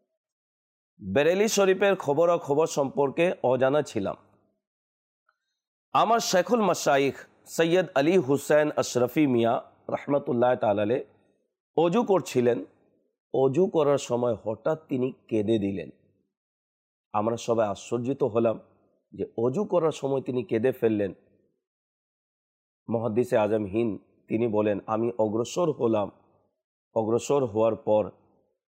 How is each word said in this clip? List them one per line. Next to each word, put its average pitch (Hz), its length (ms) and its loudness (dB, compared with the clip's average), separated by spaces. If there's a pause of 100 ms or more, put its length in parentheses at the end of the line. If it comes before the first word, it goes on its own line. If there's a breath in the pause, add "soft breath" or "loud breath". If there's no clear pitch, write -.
(1160)
বেরেলি 180 340 2
শরীফের 196 480 2
খবরাখবর 156 720 0
সম্পর্কে 143 680 0 (100)
অজানা 131 400 2
ছিলাম। 95 340 -6 (1800)
আমার 202 280 4
শেখুল 190 400 2
মাশাইখ 143 540 2 (320)
সৈয়দ 165 480 2
আলী 151 220 4
হুসেন 147 600 2
আশরাফি 123 500 0
মিয়া 120 440 0 (180)
রহমতুল্লাহ 123 640 0
তাআলা 107 280 0
আলাইহি 110 220 -2 (720)
অজু 175 260 2
করছিলেন। 127 640 0 (680)
অজু 135 320 2
করার 143 320 2
সময় 120 460 -2
হঠাৎ 131 440 -6
তিনি 131 240 -4 (160)
কেঁদে 110 300 0
দিলেন। 98 320 -4 (1200)
আমরা 107 240 -2
সবাই 113 320 0
আশ্চর্যিত 120 540 -4
হলাম 113 380 0 (520)
যে 98 120 -6 (140)
অজু 127 260 0
করার 160 280 0
সময় 135 280 -4
তিনি 127 220 -4
কেঁদে 117 300 0
ফেললেন।" 104 400 0 (1800)
মুহাদ্দিসে 117 500 -2
আজম 107 260 0
হিন্দ 104 360 -4 (280)
তিনি 120 200 -2
বলেন, 107 380 0
আমি 113 320 -4
অগ্রসর 113 520 -2
হলাম, 110 400 -2 (840)
অগ্রসর 117 500 0
হওয়ার 110 320 0
পর 107 340 0 (680)